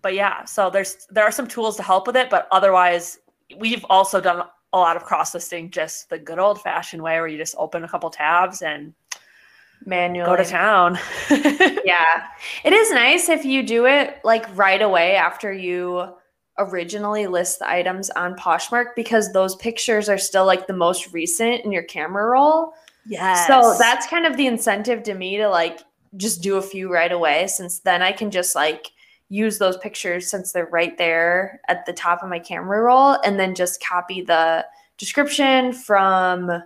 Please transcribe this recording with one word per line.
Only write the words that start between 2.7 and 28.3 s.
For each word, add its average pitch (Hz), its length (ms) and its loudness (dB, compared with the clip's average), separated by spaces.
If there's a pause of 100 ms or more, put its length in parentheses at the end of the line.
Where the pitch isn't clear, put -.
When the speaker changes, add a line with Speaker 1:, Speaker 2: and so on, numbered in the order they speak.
Speaker 1:
we've 226 300 -4
also 190 320 4
done 175 240 0 (300)
a 185 40 2
lot 170 200 4
of - 60 -8
cross-listing 170 680 -6
just - 400 -8
the 160 80 -8
good 160 220 -10
old-fashioned 175 640 -2
way 165 160 -2
where 165 80 -4
you 156 100 -8
just 151 200 -10
open 165 260 -6
a 165 40 -14
couple 170 220 -6
tabs 175 540 0
and 151 300 -8 (920)
Speaker 2:
Manually. 175 420 -2
Speaker 1:
go 180 80 4
to 185 120 2
town. 180 500 2 (320)
<laughs> - 0 - (540)
Speaker 2:
Yeah. 170 440 2 (360)
It 330 100 4
is 440 180 4
nice 285 380 2
if 302 140 2
you 269 200 0
do 233 220 0
it, 277 380 2
like, 226 220 2 (100)
right 196 260 4
away 190 340 4
after 185 360 -2
you 180 560 -6 (500)
originally 202 680 -4
list 180 320 -2
the - 100 -6
items 185 420 -2
on 180 240 -6
Poshmark, 240 600 -2
because 214 380 0
those 190 240 0
pictures 220 520 -2
are 196 80 2
still, 190 280 2
like, 185 220 2
the 196 60 -6
most 180 400 0
recent 226 520 -2
in 208 60 -4
your 170 120 -4
camera 175 440 -6
roll. 311 460 4 (320)
Speaker 1:
Yes. 185 420 0
Speaker 2:
So 247 300 8
that's 247 300 4
kind 330 180 -2
of 262 120 0
the 269 100 2
incentive 220 560 -2
to 208 100 -6
me 185 240 -6
to, 214 120 2
like, 170 320 0 (360)
just 180 240 -4
do 196 160 0
a 190 40 0
few 190 300 -8
right 175 200 2
away, 170 360 0
since - 320 -8
then 180 220 2
I 185 120 2
can 208 180 -6